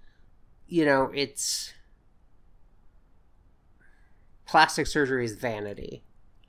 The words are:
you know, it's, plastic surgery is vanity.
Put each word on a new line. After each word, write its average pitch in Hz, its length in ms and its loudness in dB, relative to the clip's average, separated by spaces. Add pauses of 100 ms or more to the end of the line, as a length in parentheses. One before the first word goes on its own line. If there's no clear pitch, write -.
(680)
you 165 180 2
know, 135 300 4
it's, - 580 -6 (2750)
plastic 156 400 4
surgery 131 380 0
is 110 100 -6
vanity. 104 680 -8 (460)